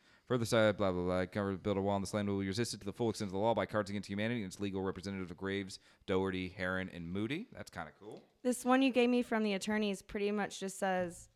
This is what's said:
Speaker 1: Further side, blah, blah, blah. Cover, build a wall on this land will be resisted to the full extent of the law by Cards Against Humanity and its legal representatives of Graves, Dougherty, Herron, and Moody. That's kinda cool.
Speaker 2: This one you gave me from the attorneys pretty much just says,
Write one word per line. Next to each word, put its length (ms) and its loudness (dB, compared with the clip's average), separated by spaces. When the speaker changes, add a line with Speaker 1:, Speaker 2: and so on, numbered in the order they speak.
Speaker 1:
Further 180 2
side, 320 6
blah, 140 4
blah, 120 0
blah. 240 2
Cover, 300 0
build 200 0
a 40 2
wall 120 2
on 80 2
this 140 -4
land 120 0
will 120 0
be 80 0
resisted 320 -2
to 60 -14
the 80 -4
full 180 0
extent 160 -4
of 60 -6
the 40 -2
law 160 4
by 140 0
Cards 240 -2
Against 180 -4
Humanity 320 -2
and 100 -6
its 80 -10
legal 220 -2
representatives 480 -4
of 80 -12
Graves, 400 -4
Dougherty, 500 2
Herron, 340 -2
and 220 -8
Moody. 400 -2
That's 160 -12
kinda 220 -10
cool. 220 -14
Speaker 2:
This 240 0
one 160 6
you 100 4
gave 180 4
me 120 4
from 220 0
the 100 0
attorneys 480 -2
pretty 300 -4
much 280 -2
just 200 -6
says, 560 -2